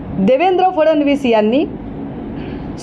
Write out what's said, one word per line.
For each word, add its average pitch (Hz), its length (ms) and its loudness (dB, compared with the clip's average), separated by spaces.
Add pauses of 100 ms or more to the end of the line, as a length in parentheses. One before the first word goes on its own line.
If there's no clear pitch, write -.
(260)
देवेंद्र 359 380 4 (120)
फडणवीस 294 500 2
यांनी 226 400 2 (1160)